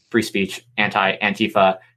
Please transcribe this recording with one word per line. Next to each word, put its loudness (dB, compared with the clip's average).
free 2
speech, -6
anti-Antifa 0